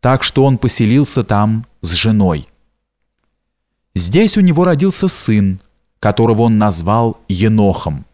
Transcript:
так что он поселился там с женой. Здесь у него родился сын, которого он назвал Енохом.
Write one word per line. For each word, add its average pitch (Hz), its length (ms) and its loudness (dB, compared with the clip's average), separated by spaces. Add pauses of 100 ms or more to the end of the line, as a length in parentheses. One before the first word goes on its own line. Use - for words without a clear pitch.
так 131 220 2
что - 220 0
он 135 120 2
поселился 123 640 0
там 110 440 -2 (160)
с 82 100 -6
женой. 92 560 0 (1500)
Здесь 107 420 0
у 208 40 2
него 180 240 2
родился 185 440 0
сын, 98 520 -2 (380)
которого 110 440 0
он 113 140 2
назвал 107 640 -2 (100)
Енохом. 98 840 -2